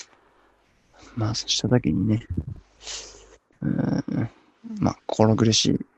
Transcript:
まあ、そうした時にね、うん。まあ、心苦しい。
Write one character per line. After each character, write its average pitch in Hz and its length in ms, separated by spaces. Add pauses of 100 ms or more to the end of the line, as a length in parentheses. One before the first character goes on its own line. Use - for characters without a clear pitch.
(1160)
ま 110 160
あ、 107 40
そ - 100
う - 40
し - 120
た 110 80
時 120 220
に 87 160
ね、 110 180 (1400)
う 143 60
ん。 - 600 (500)
ま - 120
あ、 - 140
心 110 300
苦 110 180
し - 140
い。 - 120 (180)